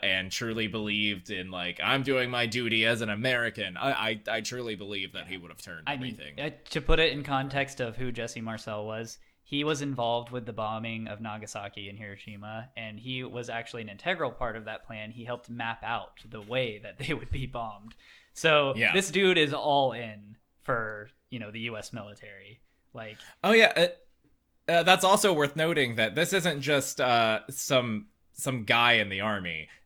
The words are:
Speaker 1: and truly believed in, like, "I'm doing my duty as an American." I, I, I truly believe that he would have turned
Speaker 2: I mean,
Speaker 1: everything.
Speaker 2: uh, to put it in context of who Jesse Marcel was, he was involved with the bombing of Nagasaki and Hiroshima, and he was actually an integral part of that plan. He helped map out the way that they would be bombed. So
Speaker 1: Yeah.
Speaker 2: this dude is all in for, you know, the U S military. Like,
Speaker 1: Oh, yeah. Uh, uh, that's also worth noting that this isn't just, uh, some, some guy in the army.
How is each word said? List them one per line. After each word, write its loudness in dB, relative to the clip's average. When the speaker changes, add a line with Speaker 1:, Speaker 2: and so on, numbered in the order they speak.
Speaker 1:
and 0
truly -2
believed -2
in, -8
like, -6
"I'm 2
doing 0
my 0
duty 0
as 2
an -2
American." -2
I, -2
I, -2
I -2
truly -6
believe -8
that -12
he -10
would -14
have -20
turned -14
Speaker 2:
I -4
mean, -6
Speaker 1:
everything. -12
Speaker 2:
uh, -4
to -4
put 6
it 6
in -6
context -2
of -4
who -2
Jesse -8
Marcel -6
was, -8
he -2
was 0
involved 0
with -6
the -8
bombing -4
of -10
Nagasaki -10
and -14
Hiroshima, -12
and -10
he -6
was -8
actually -8
an -10
integral -4
part -4
of -12
that -10
plan. -10
He -14
helped -8
map -6
out -6
the -14
way -4
that -14
they -2
would -6
be -2
bombed. -8
So 4
Speaker 1:
Yeah. 6
Speaker 2:
this 4
dude 6
is 4
all 2
in -10
for, -4
you -8
know, -10
the -10
U -4
S -12
military. -16
Like, -12
Speaker 1:
Oh, 6
yeah. 10
Uh, 6
uh, 6
that's 6
also 6
worth 0
noting 2
that 2
this 0
isn't 0
just, 2
uh, 4
some, 0
some -4
guy 6
in 4
the -4
army. -2